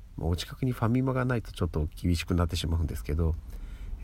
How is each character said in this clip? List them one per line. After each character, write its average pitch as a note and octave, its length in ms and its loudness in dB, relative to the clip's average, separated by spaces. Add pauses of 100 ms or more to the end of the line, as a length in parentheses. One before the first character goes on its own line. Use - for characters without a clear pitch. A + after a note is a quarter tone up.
(160)
ま - 100 -4
あ、 - 20 2
お F2 80 2
近 - 200 -8
く - 80 -2
に B2+ 80 2
フ - 80 -6
ァ A2 80 4
ミ B2+ 140 4
マ C3 100 2
が B2+ 120 2
な B2+ 120 2
い A2 60 0
と - 100 -10
ち - 100 -6
ょ F2+ 40 4
っ - 20 0
と D#2 260 0
厳 F2 220 2
し - 80 -2
く F#2 100 0
な F2 120 6
っ - 20 0
て F2 80 -2
し D#2+ 100 0
ま E2+ 120 2
う E2 40 2
ん E2 60 2
で - 80 -4
す - 80 -6
け D2 100 0
ど、 D#2+ 220 2 (680)